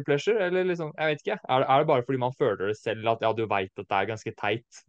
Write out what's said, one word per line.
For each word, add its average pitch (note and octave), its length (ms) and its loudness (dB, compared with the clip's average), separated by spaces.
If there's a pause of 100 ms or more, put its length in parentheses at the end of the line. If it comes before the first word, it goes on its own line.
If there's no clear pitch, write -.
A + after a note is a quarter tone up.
pleasure, C#3+ 320 2
eller F#3 240 0
liksom, E3+ 320 -4
jeg D#3 160 -2
vet D3+ 140 -2
ikke. G#3 100 -2 (140)
Er C3 100 4
det, C3+ 100 2
er C3+ 120 6
det D#3 60 0
bare C3 200 4
fordi C3+ 140 -2
man B2+ 160 -2
føler G2+ 340 0
det G#2+ 80 -4
selv A2 320 -4
at, A2+ 100 0
ja, A2+ 120 2
du A#2 120 -2
vet G2 360 -2
at G2 80 -12
det G2+ 80 2
er G2 160 2
ganske A2 260 -8
teit, A2 500 -6